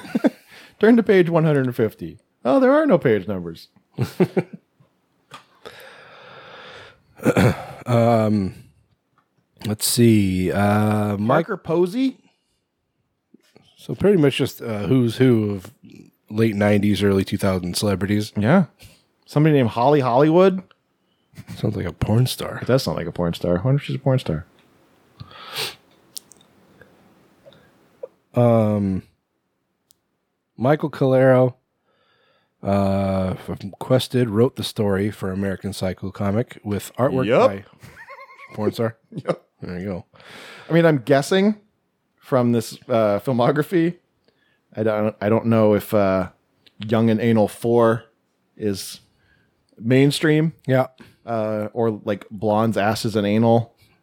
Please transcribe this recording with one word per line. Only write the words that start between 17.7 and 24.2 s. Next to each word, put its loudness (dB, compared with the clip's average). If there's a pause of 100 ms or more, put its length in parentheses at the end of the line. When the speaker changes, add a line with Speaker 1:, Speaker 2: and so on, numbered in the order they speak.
Speaker 2:
celebrities. -2
Speaker 1:
Yeah. 2 (600)
Somebody 2
named 2
Holly 2
Hollywood? 2 (920)
Speaker 2:
Sounds -4
like -6
a -8
porn 0
star. -8
Speaker 1:
It -10
does 2
sound -4
like -8
a -8
porn -2
star. -2
I -6
wonder 0
if -8
she's -8
a -14
porn 0
star. -6 (4000)